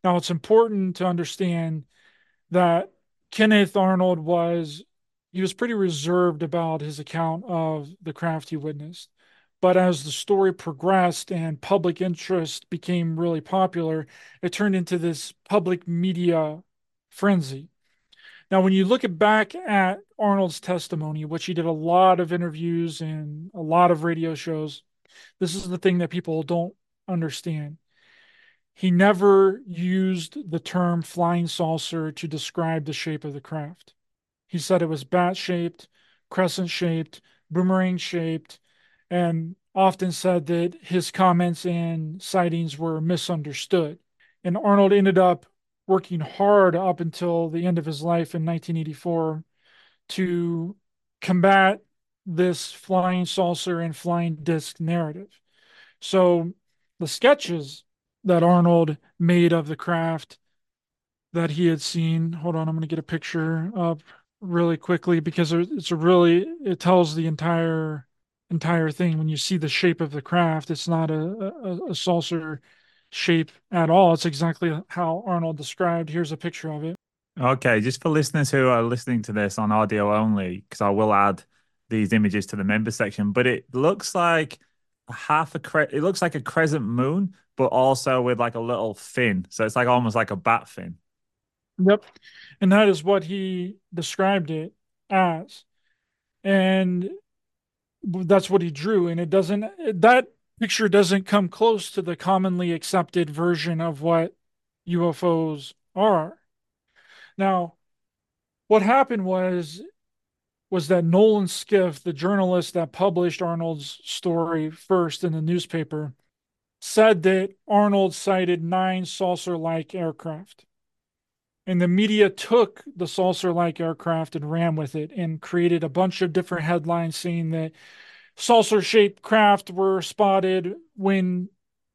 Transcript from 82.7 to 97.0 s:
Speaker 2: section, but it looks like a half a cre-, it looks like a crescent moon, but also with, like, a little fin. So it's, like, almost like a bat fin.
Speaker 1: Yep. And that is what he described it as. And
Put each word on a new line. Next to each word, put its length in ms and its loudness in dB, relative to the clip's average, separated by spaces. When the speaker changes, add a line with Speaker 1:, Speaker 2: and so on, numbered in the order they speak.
Speaker 2:
section, 400 -4
but 140 2
it 180 -2
looks 400 -2
like 440 0
a 40 -14
half 420 -2
a 40 -8
cre-, 220 -2
it 120 -2
looks 200 0
like 120 -2
a 60 -6
crescent 440 0
moon, 500 -2
but 100 2
also 560 2
with, 160 0
like, 160 -2
a 60 -6
little 340 -4
fin. 560 -2
So 160 -2
it's, 100 -4
like, 100 2
almost 300 2
like 140 0
a 60 -6
bat 340 0
fin. 260 -16
Speaker 1:
Yep. 260 4
And 100 4
that 160 6
is 160 2
what 200 2
he 520 -6
described 580 -2
it 220 -6
as. 540 0
And 680 2